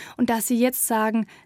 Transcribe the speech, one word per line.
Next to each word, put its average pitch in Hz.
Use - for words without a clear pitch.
und 247
dass 226
sie 247
jetzt 247
sagen, 220